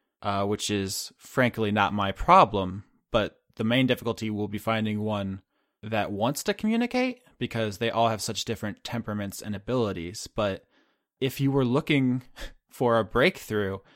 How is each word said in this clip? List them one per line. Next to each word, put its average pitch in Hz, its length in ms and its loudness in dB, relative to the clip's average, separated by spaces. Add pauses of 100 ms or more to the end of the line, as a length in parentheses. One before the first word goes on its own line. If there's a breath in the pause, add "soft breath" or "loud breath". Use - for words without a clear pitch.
(220)
uh, 101 240 0
which 101 240 -2
is 98 480 -2
frankly 113 520 0
not 101 220 2
my 98 200 0
problem, 104 720 4 (260)
but 104 300 0 (160)
the 113 80 -4
main 123 220 2
difficulty 113 440 -2
will 104 180 -2
be 104 100 -6
finding 110 420 -2
one 101 420 -4 (400)
that 104 300 -2
wants 110 320 -2
to 208 100 0
communicate, 247 680 -2 (160)
because 110 400 -4
they 117 120 -2
all 117 180 2
have 110 140 -2
such - 220 -6
different 107 400 -6
temperaments 104 580 -6
and 104 140 -6
abilities. 101 800 -4
But 98 300 0 (560)
if 131 200 -2
you 139 100 4
were 135 140 4
looking 131 580 2 (240 loud breath)
<laughs> - 240 -18
for 117 280 2
a 110 60 2
breakthrough, 104 760 0 (180 soft breath)